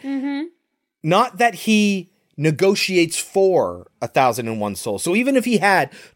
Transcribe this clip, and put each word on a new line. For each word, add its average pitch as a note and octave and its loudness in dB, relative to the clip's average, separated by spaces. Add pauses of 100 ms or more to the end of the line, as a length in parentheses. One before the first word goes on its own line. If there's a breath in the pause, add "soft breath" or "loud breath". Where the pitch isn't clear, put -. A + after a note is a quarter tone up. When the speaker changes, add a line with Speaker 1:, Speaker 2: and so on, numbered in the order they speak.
Speaker 1:
Mm-hmm. C#4 -6 (560)
Speaker 2:
Not F#3+ 0
that A#3 0
he G#3 0 (260)
negotiates E3+ 0
for B2+ 0 (140)
a A#2 -4
thousand B2 0
and A2+ -6
one G#2 -4
souls. G2+ -6
So F3 -2
even C4 0
if A3+ 0
he A#3 0
had F3+ 2 (260 loud breath)